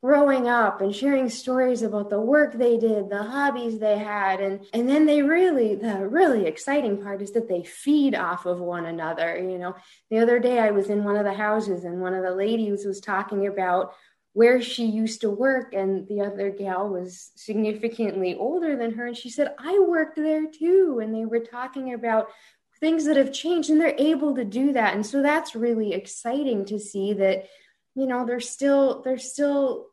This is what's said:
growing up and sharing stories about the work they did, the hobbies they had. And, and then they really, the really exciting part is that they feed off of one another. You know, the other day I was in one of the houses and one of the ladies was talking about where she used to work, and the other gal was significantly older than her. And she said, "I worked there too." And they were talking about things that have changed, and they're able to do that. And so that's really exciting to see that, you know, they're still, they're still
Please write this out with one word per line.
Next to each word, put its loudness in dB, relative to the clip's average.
growing 4
up 2
and -2
sharing 2
stories 0
about -4
the 0
work 4
they 4
did, 0
the -4
hobbies -2
they 2
had. -2
And, -4
and 0
then 4
they 4
really, 4
the -4
really 4
exciting -2
part -8
is -10
that -2
they -2
feed 2
off -4
of -2
one -6
another. -4
You -4
know, -8
the 2
other 6
day 2
I 4
was 2
in 0
one 0
of 0
the -2
houses -2
and -8
one -2
of -2
the -2
ladies -2
was -6
talking -4
about -2
where 6
she -6
used -2
to 0
work, 0
and -2
the -4
other -4
gal -4
was -8
significantly -4
older -2
than -4
her. -8
And -10
she -14
said, -4
"I 0
worked 2
there -2
too." 2
And -4
they -4
were 0
talking -10
about 0
things 2
that 4
have 4
changed, -2
and 6
they're 2
able 2
to -2
do 0
that. 2
And -2
so 0
that's 0
really 0
exciting -4
to -6
see -4
that, 0
you 0
know, -2
they're -4
still, 2
they're -2
still -2